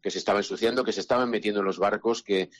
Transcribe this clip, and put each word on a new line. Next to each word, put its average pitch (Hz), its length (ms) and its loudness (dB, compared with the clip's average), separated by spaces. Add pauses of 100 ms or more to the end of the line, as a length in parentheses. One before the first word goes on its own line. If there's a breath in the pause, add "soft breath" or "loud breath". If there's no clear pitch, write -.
que 101 80 -4
se 92 80 -4
estaba 101 220 2
ensuciando, 110 420 0
que 113 100 0
se - 80 -2
estaban 123 300 0
metiendo 104 300 0
en 98 60 0
los 95 120 -2
barcos, 104 460 0
que 95 360 0